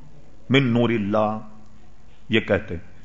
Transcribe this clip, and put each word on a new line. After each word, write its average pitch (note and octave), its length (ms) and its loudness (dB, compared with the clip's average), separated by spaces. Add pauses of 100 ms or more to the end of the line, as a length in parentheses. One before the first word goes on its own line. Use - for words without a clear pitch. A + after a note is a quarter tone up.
(500)
من C#3 120 8
نور A#2+ 280 4
اللہ"، G#2+ 480 2 (880)
یہ - 120 4
کہتے F#2+ 340 2 (300)